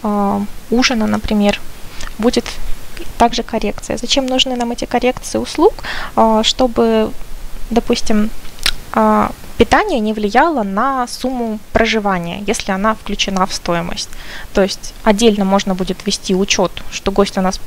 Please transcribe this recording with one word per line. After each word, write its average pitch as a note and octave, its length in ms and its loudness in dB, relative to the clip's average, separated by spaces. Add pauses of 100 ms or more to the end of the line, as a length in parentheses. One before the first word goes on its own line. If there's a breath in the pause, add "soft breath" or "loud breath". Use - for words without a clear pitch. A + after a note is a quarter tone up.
э, G3+ 360 0 (320)
ужина, A3+ 360 2
например, G#3 520 2 (580 loud breath)
будет A#3 280 0 (720)
также A3+ 260 2
коррекция. - 540 -4
Зачем C4 280 0
нужны B3+ 300 -2
нам A#3+ 160 -2
эти - 140 -6
коррекции - 520 -2
услуг? D4+ 360 2 (420 loud breath)
Э, A3 280 4
чтобы, A3+ 680 2 (580)
допустим, A3 600 2 (680)
э, G#3+ 320 4 (300)
питание D4+ 420 4
не G#3+ 140 0
влияло A3+ 500 2
на A#3+ 440 0
сумму A#3+ 520 -4 (140)
проживания, G3+ 760 0
если - 240 -2
она G3+ 240 2
включена F#3+ 500 0
в F#3+ 80 -6
стоимость. - 560 -4 (440 loud breath)
То G#3 100 4
есть - 300 -4 (100)
отдельно G#3 420 4
можно G3 300 2
будет F#3 320 -4
вести G3 280 -2
учёт, F#3+ 360 2 (200)
что - 200 -4
гость G3+ 260 2
у F#3+ 40 0
нас F#3 260 -2